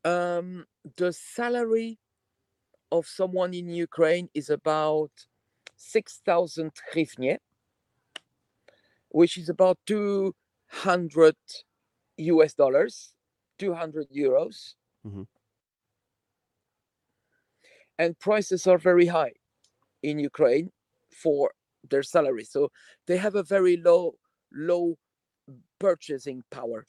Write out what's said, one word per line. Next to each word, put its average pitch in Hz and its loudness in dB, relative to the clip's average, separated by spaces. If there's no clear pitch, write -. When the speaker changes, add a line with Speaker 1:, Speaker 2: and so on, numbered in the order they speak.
Speaker 1:
Um, 175 -4
the 180 0
salary 226 -4
of 165 0
someone 185 -4
in 175 -10
Ukraine 170 0
is 147 -8
about 156 -2
six - -4
thousand 170 -2
hryvnia, 143 -2
which 170 2
is 160 -10
about 185 2
two 202 -2
hundred 165 4
U 160 4
S 156 2
dollars, 143 0
two 190 -4
hundred 156 -8
euros. 139 -2
Speaker 2:
Mm-hmm. 101 -12
Speaker 1:
And 170 0
prices 208 0
are 180 6
very 175 6
high 160 -2
in 151 -4
Ukraine 143 0
for 143 -2
their 139 0
salary. 135 0
So 139 -2
they 180 -2
have 196 -4
a 202 -2
very 185 2
low, 170 2
low 170 -2
purchasing 139 -4
power. 117 -10